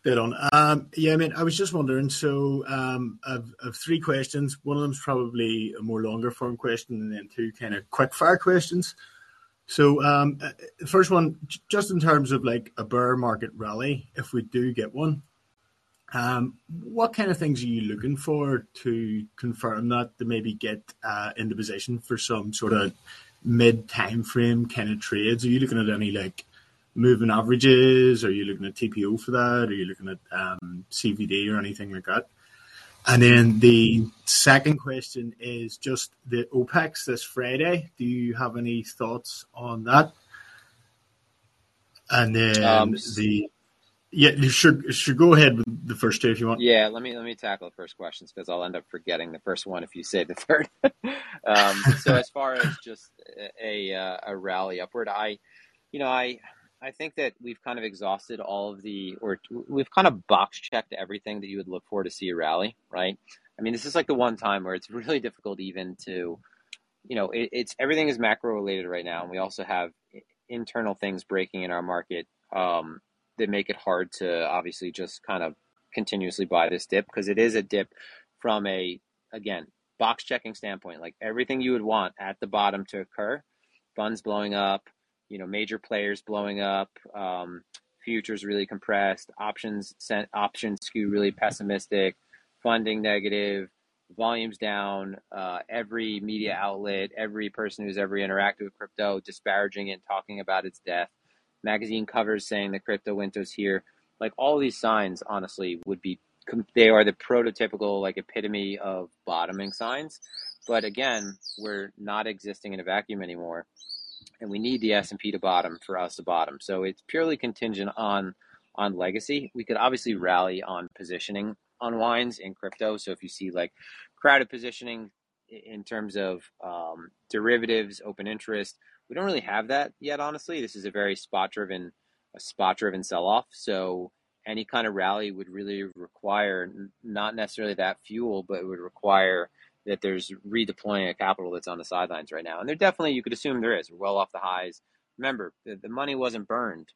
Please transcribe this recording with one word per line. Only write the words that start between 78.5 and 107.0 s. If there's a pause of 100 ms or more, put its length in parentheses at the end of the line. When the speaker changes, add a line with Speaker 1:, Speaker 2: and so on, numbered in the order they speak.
Speaker 2:
a, (320)
again, (300)
box
checking
standpoint,
like,
everything
you
would
want
at
the
bottom
to
occur, (540)
funds
blowing
up, (400)
you
know,
major
players
blowing
up, (240)
um, (420)
futures
really
compressed, (100)
options
sen-,
options
skew
really
pessimistic, (460)
funding
negative, (460)
volumes
down, (140)
uh,
every
media
outlet,
every
person
who's
ever
interacted
with
crypto
disparaging
it
and
talking
about
its
death, (540)
magazine
covers
saying
the
crypto
window's
here. (360)
Like,
all
these
signs,
honestly,
would
be (300)
com-,
they
are